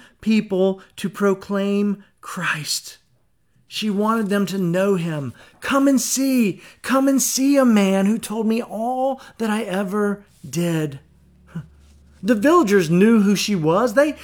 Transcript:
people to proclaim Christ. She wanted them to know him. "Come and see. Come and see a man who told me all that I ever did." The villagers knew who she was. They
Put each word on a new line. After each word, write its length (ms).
people 600
to 120
proclaim 920
Christ. 800
She 200
wanted 400
them 160
to 120
know 380
him. 380
"Come 300
and 100
see. 640
Come 260
and 120
see 360
a 80
man 400
who 120
told 300
me 160
all 560
that 100
I 140
ever 600
did." 520
The 120
villagers 540
knew 340
who 120
she 200
was. 400
They 280